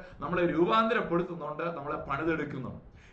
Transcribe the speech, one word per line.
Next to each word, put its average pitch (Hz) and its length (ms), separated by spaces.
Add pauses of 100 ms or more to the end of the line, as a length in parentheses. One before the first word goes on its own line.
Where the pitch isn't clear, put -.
(200)
നമ്മളെ 170 260
രൂപാന്തരപ്പെടുത്തുന്നുണ്ട്, 170 1160
നമ്മളെ 151 320
പണിതെടുക്കുന്നുണ്ട്. 139 880 (300)